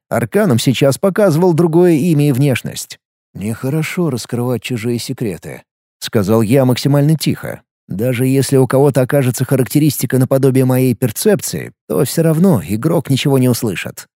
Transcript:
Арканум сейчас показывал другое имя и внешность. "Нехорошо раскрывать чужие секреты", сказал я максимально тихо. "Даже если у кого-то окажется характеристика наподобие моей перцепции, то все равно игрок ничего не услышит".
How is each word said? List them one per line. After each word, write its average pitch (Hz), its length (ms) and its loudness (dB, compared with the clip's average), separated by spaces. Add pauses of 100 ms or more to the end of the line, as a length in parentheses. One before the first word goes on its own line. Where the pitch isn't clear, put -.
Арканум 123 500 0
сейчас 139 380 2
показывал 185 560 2
другое 170 440 2
имя 147 340 2
и - 20 4
внешность. - 680 -2 (360)
"Нехорошо 139 720 -4
раскрывать 120 540 -4
чужие 120 360 -4
секреты", 90 640 -8 (360)
сказал 110 420 0
я 123 240 2
максимально 143 540 2
тихо. - 420 -6 (280)
"Даже 123 380 -2
если 135 300 2
у 131 100 4
кого-то 135 360 2
окажется 127 420 0
характеристика 139 720 0
наподобие 131 460 2
моей 127 300 2
перцепции, 107 760 -2 (160)
то - 160 0
все - 180 -2
равно 160 440 2
игрок 135 440 -2
ничего 135 260 0
не 127 140 2
услышит". - 560 -6 (120)